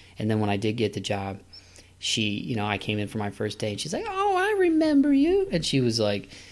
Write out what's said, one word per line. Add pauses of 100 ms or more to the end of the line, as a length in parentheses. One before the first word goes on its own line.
(180)
And
then
when
I
did
get
the
job, (640)
she,
you
know,
I
came
in
for
my
first
day,
and
she's
like,
"Oh,
I
remember
you."
And
she
was
like, (240)